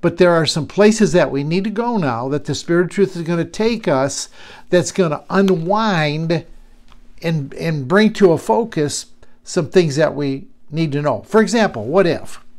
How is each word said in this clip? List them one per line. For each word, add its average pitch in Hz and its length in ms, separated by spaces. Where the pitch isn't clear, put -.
But 170 160
there 175 140
are 165 120
some 143 220
places 214 460
that 170 180
we 139 140
need 175 200
to 220 60
go 233 260
now 131 320
that 147 160
the 147 100
Spirit 170 280
of 175 80
Truth 190 260
is 170 60
gonna 170 240
take 226 420
us, 139 400
that's 175 240
gonna 165 380
unwind 170 1120
and, 156 320
and 156 340
bring 208 240
to 196 200
a 147 60
focus 220 680
some - 260
things 165 260
that 147 180
we 139 340
need 156 220
to 143 80
know. 139 220
For - 180
example, 196 460
what 175 200
if? - 380